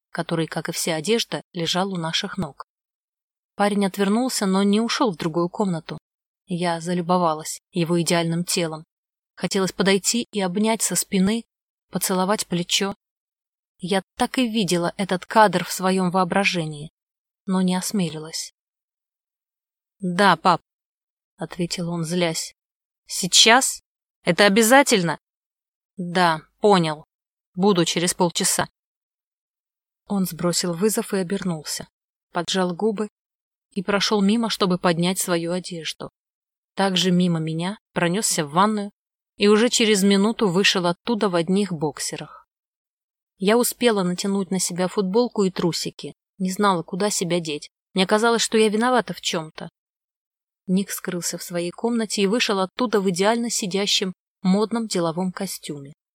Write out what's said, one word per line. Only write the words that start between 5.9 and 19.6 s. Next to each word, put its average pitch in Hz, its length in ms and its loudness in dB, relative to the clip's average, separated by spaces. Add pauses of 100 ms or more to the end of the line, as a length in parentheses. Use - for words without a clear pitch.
Я 170 360 -2
залюбовалась 170 760 0 (120)
его 170 300 0
идеальным 170 420 0
телом. 160 400 -4 (520)
Хотелось 190 360 -2
подойти 196 600 0
и 208 100 -4
обнять 214 400 0
со - 140 -2
спины, 202 480 0 (460)
поцеловать 185 580 -2
плечо. 196 480 -2 (840)
Я 190 260 -2 (140)
так 247 200 -2
и 254 100 2
видела 175 500 0
этот 185 280 -4
кадр 185 400 4
в - 60 -10
своём 185 400 0
воображении, 175 800 -2 (540)
но 185 160 0
не 180 140 2
осмелилась. 160 800 -4 (1500)